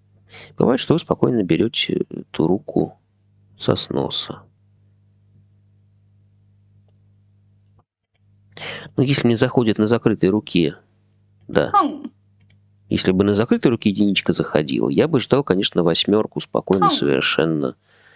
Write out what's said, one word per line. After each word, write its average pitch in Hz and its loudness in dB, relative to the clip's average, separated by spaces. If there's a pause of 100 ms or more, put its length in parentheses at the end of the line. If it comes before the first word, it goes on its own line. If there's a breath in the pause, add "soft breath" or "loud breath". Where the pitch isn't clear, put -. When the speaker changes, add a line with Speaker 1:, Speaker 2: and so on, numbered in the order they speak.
(580 loud breath)
Speaker 1:
Бывает, 127 2
что - 0
вы 170 2
спокойно 127 0
берёте - -2
эту - -4
руку 165 -2 (600)
со - 0
сноса. - -6 (4000 loud breath)
Ну, 139 4
если 135 0
мне 117 4
заходит 120 0
на 107 2
закрытой 110 2
руке, 92 0 (720)
да. - -2
Speaker 2:
Хм. - -2 (800)
Speaker 1:
Если - 0
бы 92 4
на 101 2
закрытой 226 2
руке 113 2
единичка 98 0
заходила, 76 0
я 127 2
бы 143 0
ждал, 135 0
конечно, - 0
восьмёрку 95 0
спокойно - 0
Speaker 2:
Хм. - 2
Speaker 1:
совершенно 71 -2 (400 soft breath)